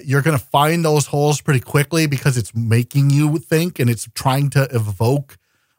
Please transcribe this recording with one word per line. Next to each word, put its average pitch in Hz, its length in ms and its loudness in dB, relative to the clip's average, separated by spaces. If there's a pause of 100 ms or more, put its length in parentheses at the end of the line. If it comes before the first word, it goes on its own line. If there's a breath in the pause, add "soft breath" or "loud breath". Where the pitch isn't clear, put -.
you're 135 180 0
gonna 156 160 0
find 156 460 0
those 151 220 2
holes 147 340 0
pretty 135 200 0
quickly 156 480 0
because 135 280 -2
it's 113 200 -4
making 120 540 0
you 151 280 2
think 165 400 -2
and 123 100 2
it's 113 260 -4
trying 135 360 0
to 139 140 2 (100)
evoke 113 640 -2 (400)